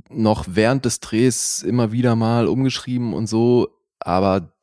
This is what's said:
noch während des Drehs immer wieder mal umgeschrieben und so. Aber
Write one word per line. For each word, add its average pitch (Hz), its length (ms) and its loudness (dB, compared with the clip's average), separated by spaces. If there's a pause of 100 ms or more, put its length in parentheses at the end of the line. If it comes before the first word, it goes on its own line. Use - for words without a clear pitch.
noch 107 400 0
während 110 360 2
des 120 160 -2
Drehs - 640 -2
immer 113 300 0
wieder 123 240 2
mal 117 300 2
umgeschrieben 123 680 -2
und 98 140 -4
so. 117 420 2 (360)
Aber 92 480 0 (100)